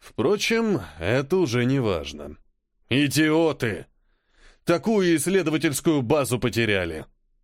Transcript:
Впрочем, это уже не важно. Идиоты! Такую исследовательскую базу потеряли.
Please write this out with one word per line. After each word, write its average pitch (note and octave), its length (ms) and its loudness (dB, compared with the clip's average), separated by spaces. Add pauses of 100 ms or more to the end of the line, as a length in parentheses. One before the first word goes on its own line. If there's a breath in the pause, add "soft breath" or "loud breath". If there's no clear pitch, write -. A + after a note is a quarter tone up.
Впрочем, G#3 760 0 (180)
это C3 380 0
уже B2 280 0
не C3+ 140 0
важно. D2+ 580 -4 (520)
Идиоты! D3 960 0 (800 soft breath)
Такую F3+ 500 2
исследовательскую D#3 880 0
базу B2+ 380 0
потеряли. G2 680 -2 (380)